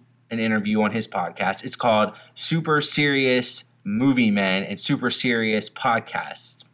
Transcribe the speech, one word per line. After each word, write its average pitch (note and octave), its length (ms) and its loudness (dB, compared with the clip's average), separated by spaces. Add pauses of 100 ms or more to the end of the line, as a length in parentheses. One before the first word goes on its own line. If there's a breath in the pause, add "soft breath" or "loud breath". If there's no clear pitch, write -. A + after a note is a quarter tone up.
(300)
an A2+ 100 -6
interview G#2+ 420 0
on G#2 80 2
his A2+ 180 -4
podcast. F#2 560 -4
It's - 120 -6
called G#3+ 400 2 (180 loud breath)
Super D#3 480 0
Serious C3+ 800 2 (200)
Movie A#2+ 460 4
Men G2 340 2
and G2+ 160 -8
Super C3 300 0
Serious A2+ 600 0
Podcast - 1040 -4